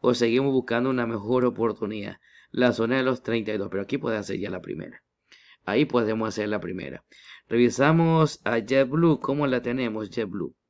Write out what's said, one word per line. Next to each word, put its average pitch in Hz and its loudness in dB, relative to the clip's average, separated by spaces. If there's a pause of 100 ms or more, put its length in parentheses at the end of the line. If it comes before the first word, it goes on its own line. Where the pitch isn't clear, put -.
¿O 123 4
seguimos 123 2
buscando 123 0
una 123 -2
mejor 117 0
oportunidad? 107 -4 (340)
La 123 4
zona 117 0
de 131 0
los 127 -2
treinta 110 -2
y 107 -2
dos, 98 -4
pero 95 -4
aquí 135 -4
puede 120 -4
hacer 98 -6
ya 98 -6
la 90 -8
primera. - -12 (640)
Ahí 120 2
podemos 110 0
hacer 104 -4
la 104 -2
primera. 87 -10 (440)
Revisamos 156 4
a 117 0
JetBlue. 135 2
¿Cómo 143 -2
la 127 0
tenemos, 120 -4
JetBlue? 98 -6 (160)